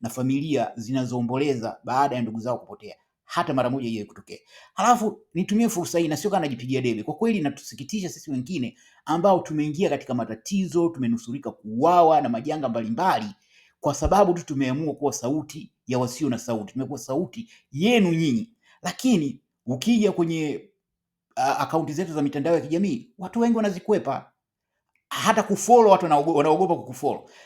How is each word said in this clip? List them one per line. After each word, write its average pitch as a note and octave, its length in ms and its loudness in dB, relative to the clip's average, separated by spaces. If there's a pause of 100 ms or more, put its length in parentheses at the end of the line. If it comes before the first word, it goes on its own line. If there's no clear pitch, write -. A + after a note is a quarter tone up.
na A#2 80 -6
familia C3 680 -2
zinazoomboleza B2 1080 -4
baada B2 320 0
ya B2 60 -2
ndugu A2 180 -4
zao A#2 180 -4
kupotea? - 380 -18 (280)
Hata E3+ 300 -2
mara B2 160 0
moja C3 160 -4
haijawahi A2 220 -6
kutokea. - 300 -20 (360)
Halafu A3 460 2 (140)
nitumie G#3 360 0
fursa E3+ 300 -2
hii, E3 80 2
na D3+ 100 -2
sio G3+ 120 -4
kama F#3+ 120 0
najipigia C3 400 -4
debe. A2 220 0
Kwa D3 120 -8
kweli A3+ 220 0
inatusikitisha D#3 720 -6
sisi - 220 -14
wengine B2+ 460 -6 (280)
ambao E3+ 340 4
tumeingia D3+ 500 -2
katika C#3 240 -4
matatizo, E3+ 760 -2
tumenusurika A#2+ 600 -4
kuuawa D#3 720 4
na B2 80 -2
majanga C3+ 400 -4
mbalimbali, A2+ 680 -2 (440)
kwa D3 140 -2
sababu F3 400 4
tu E3+ 120 -4
tumeamua C#3 480 -2
kuwa C3+ 200 -2
sauti D3 580 -6 (160)
ya B2+ 120 0
wasio B2+ 300 -2
na A#2 80 -2
sauti. G#2 360 -6
Tumekuwa C3 260 -8
sauti F3+ 500 -6 (220)
yenu F#3 420 4
nyinyi. C#3 400 0 (280)
Lakini E3+ 600 0 (240)
ukija G3+ 460 2
kwenye, D#3+ 580 -2 (680)
ah, C#3 220 0
akaunti D3+ 360 -2
zetu E3 200 -4
za D3+ 80 -2
mitandao C#3+ 340 0
ya D3 60 2
kijamii, E3 560 -2
watu F#3+ 220 -6
wengi A#3 180 4
wanazikwepa. G3 760 -2 (800)
Hata G3+ 340 2
kufollow G#3+ 480 6
watu F#3 140 6
wanaogo-, D#3 280 2
wanaogopa D#3+ 420 4
kukufollow. C3 540 -6 (160)